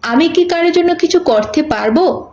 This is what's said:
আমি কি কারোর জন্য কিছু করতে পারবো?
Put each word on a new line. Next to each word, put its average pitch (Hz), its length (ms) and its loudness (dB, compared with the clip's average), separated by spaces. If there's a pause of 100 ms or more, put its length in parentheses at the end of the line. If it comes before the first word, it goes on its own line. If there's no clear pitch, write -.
আমি 254 260 0
কি 349 160 2
কারোর 349 280 0
জন্য 349 220 2
কিছু 349 260 0
করতে 226 420 0
পারবো? 226 720 -2